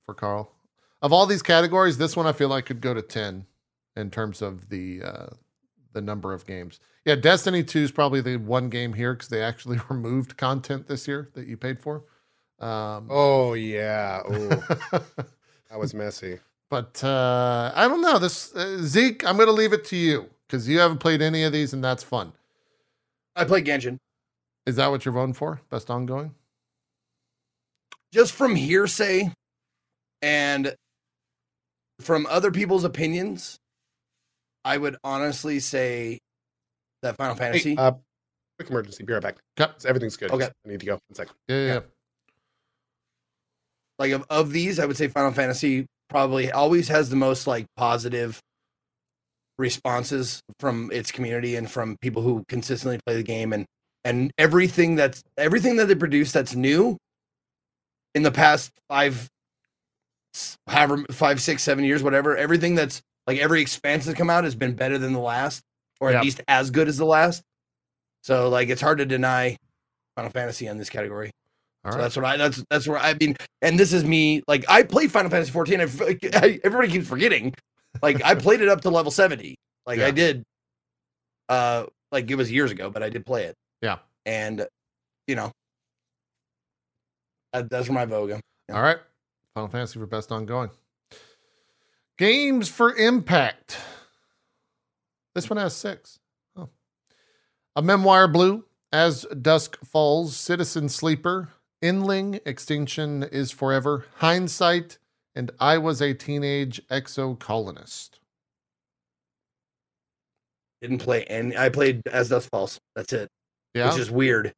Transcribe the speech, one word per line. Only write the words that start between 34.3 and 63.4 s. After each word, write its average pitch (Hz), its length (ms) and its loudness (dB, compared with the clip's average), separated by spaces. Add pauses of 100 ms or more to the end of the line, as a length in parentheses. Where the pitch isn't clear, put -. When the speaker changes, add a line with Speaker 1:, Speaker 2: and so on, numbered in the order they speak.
Speaker 3:
I 139 120 0
would 143 260 -4
honestly 139 560 -4
say 123 600 -4 (840)
that 120 120 -6
Final 131 200 -6
Speaker 2:
Hey, - 40 -18
Speaker 3:
Fantasy. 127 380 -2
Speaker 2:
uh, 131 160 4 (640)
quick - 120 -18
emergency. 107 340 -8
Be 113 100 -6
right 101 80 -2
back. 98 160 -8 (220)
Speaker 1:
Okay. 156 120 2 (140)
Speaker 2:
Everything's 123 320 -2
good. 98 140 -6
Speaker 3:
Okay. 131 140 0
Speaker 2:
Just, - 80 -12 (120)
I 107 40 -18
need 101 120 -10
to 95 40 -14
go. 101 80 -4
One - 220 -12
sec. 90 120 -12 (200)
Speaker 1:
Yeah, 131 80 -4
yeah, 135 120 -2
Speaker 3:
Yeah. 123 80 -2
Speaker 1:
yeah. 117 40 -4 (2250)
Speaker 3:
Like, 135 120 0
of, 139 180 -2
of 151 240 2
these, 170 260 0
I 147 60 0
would 143 120 -2
say 147 120 0
Final 139 240 0
Fantasy 131 520 0 (240)
probably 131 420 0
always 165 360 4
has 151 220 2
the 135 80 0
most, 131 300 2
like, 117 180 -2 (100)
positive 120 640 -2 (1160)
responses 123 840 -4 (180)
from 117 340 -4
its 117 180 -6
community 120 440 -4
and 113 140 -6
from 113 320 -6
people 113 200 -4
who 117 260 0
consistently 123 580 -6
play 117 120 -2
the 113 60 -4
game, 110 280 -6
and, 104 140 -4 (400)
and 123 320 0
everything 170 580 4
that's, 139 260 0 (160)
everything 196 380 2
that 220 120 4
they 196 80 6
produce 147 360 2
that's 123 240 0
new 160 420 2 (1200)
in 151 80 2
the 147 80 4
past 147 400 4 (180)
five, 135 380 0 (1080)
s-, - 220 -12 (120)
however, 143 440 2
five, 143 300 2
six, 151 200 -2
seven 139 220 0
years, 139 180 2
whatever, 139 360 2
everything 165 380 2
that's, 147 260 -2 (260)
like, 131 120 0
every 156 220 4